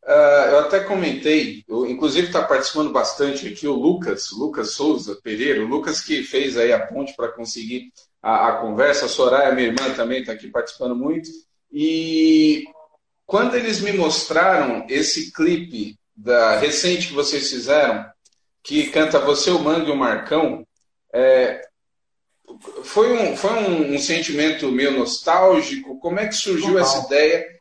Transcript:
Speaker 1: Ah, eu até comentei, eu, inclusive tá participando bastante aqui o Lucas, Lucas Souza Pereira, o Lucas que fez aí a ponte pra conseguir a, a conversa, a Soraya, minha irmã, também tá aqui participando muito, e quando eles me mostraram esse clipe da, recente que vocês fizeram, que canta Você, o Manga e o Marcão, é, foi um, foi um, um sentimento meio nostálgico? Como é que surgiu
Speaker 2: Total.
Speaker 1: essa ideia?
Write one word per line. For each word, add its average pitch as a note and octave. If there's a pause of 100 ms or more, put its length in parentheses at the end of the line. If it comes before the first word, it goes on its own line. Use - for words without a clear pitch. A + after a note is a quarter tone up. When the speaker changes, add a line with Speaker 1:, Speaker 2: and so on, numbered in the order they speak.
Speaker 1:
Ah, C#3+
eu C#3+
até F#3+
comentei, D#3
eu, A#2
inclusive C#3+
tá D#3
participando D3
bastante C#3
aqui G#2
o C#3
Lucas, B2+
Lucas A2
Souza C3+
Pereira, A2
o A2
Lucas D3+
que C#3+
fez C3+
aí A#2
a G#2+
ponte C3+
pra A#2
conseguir A#2 (300)
a, A2+
a -
conversa, B2
a -
Soraya, C3
minha B2+
irmã, B2+
também B2+
tá A#2
aqui A2
participando A#2+
muito, D#3 (440)
e D#3+ (600)
quando A#3+
eles A3
me G3+
mostraram D#3+
esse -
clipe D#3+ (180)
da, A2
recente F3
que D3
vocês C#3+
fizeram, B2+ (580)
que C#3+
canta D#3
Você, C#3+
o E3+
Manga D3+
e D3
o C#3
Marcão, C3 (480)
é, B2+ (1200)
foi A#3
um, A3
foi G3+
um, E3+
um C#3+
sentimento D3+
meio C3
nostálgico? F#3
Como F3
é G#3+
que G#3+
surgiu F#3
Speaker 2:
Total. F#3
Speaker 1:
essa E3+
ideia? D#3 (160)